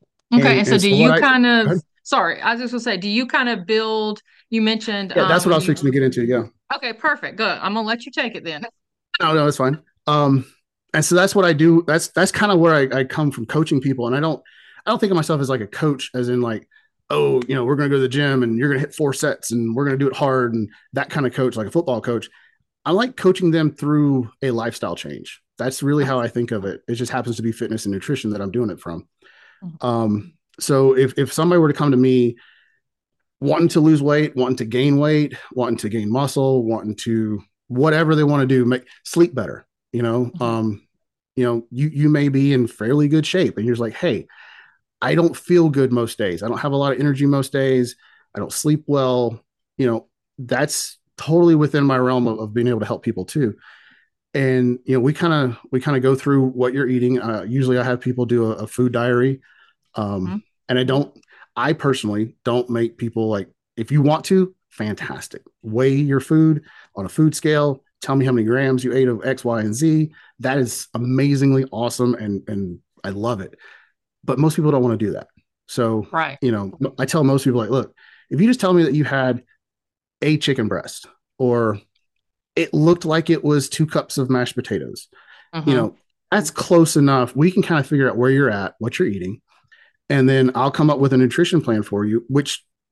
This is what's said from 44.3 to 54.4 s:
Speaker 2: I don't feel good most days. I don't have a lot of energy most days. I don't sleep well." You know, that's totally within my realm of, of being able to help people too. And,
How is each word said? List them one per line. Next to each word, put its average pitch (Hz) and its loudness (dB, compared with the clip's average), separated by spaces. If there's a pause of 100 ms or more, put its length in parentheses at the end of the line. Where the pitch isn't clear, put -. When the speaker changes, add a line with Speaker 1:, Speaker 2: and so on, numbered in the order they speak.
Speaker 2:
I 147 0
don't 170 2
feel 170 2
good 135 2
most 120 -2
days. 90 -4
I 107 -4
don't 113 -4
have 147 -2
a 139 0
lot 139 0
of - -6
energy 143 0
most 139 0
days. 131 0 (380)
I 101 -10
don't - -10
sleep 151 -2
well." 127 0 (340)
You 131 0
know, 113 -4 (300)
that's 131 -4 (200)
totally 170 4
within 147 2
my 135 2
realm 127 0
of, 110 -4
of 107 -8
being 120 0
able 117 0
to 107 -6
help - -6
people 92 -4
too. 123 -2 (800)
And, 127 2